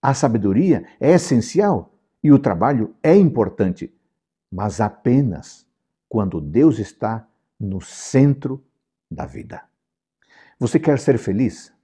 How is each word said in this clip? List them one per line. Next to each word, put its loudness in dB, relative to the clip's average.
a 0
sabedoria 0
é 2
essencial 0
e 6
o 8
trabalho 0
é 4
importante, 0
mas -6
apenas -2
quando -4
Deus 2
está -8
no -6
centro -2
da -12
vida. -18
Você 0
quer 0
ser 0
feliz? -4